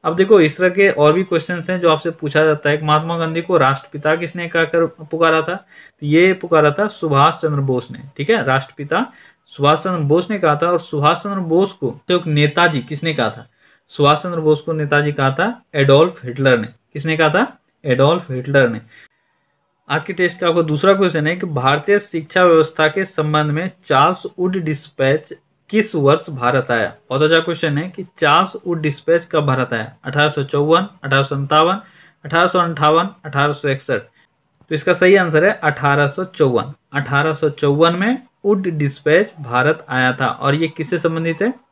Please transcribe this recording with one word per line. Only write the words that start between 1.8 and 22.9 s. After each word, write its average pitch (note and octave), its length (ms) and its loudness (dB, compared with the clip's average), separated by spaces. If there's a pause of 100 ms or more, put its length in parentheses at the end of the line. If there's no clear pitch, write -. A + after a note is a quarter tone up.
जो E3+ 80 4
आपसे D#3 220 0
पूछा D#3 320 -2
जाता D3+ 260 0
है D3+ 80 0
कि D#3 80 -6
महात्मा D#3 320 0
गांधी E3 240 -4
को F3 160 0
राष्ट्रपिता C#3+ 580 0
किसने E3+ 320 -8
कहकर E3 380 0
पुकारा D#3+ 560 -2
था? F3 140 -6
तो - 500 -18
ये E3+ 280 4
पुकारा E3+ 380 2
था G3+ 180 -2
सुभाष D#3 460 2
चंद्र D3 260 -4
बोस C3 300 -2
ने, - 80 -14 (180)
ठीक D3 120 -6
है? A3 160 2
राष्ट्रपिता C#3+ 600 -2 (480)
सुभाष D3 260 2
चंद्र F3+ 240 -4
बोस D#3+ 260 0
ने G#3 100 -4
कहा D#3 160 2
था। E3 160 -2
और F3 100 0
सुभाष D#3 360 0
चंद्र G3+ 220 -8
बोस F3+ 340 0
को - 220 -6 (120)
तो F3+ 80 0
एक F3 120 -4
नेताजी D3+ 540 2
किसने D#3 320 -8
कहा A#2 160 -2
था? A2 180 -16 (460)
सुभाष D3 240 2
चंद्र E3+ 220 -8
बोस D3+ 220 2
को E3 120 -6
नेताजी D3 380 0
कहा C3+ 200 0
था G#3 300 -4 (140)
एडोल्फ C#3+ 500 2
हिटलर B2+ 340 0
ने। G#2+ 80 -8 (260)
किसने D#3 240 -4
कहा D#3+ 120 2
था? F#3+ 180 0 (360)
एडोल्फ C#3+ 480 0
हिटलर C3 380 2
ने। A2+ 100 -6 (1080)
आज D3+ 140 -2
के F#3+ 100 -10
टेस्ट F3 260 -2
का F3+ 80 -2
आपको E3+ 160 2
दूसरा D#3 300 2
question E3 340 0
है F3 80 -2
कि F3+ 120 -8
भारतीय D3 520 0
शिक्षा F3+ 440 -2
व्यवस्था D#3+ 440 4
के D#3 180 -2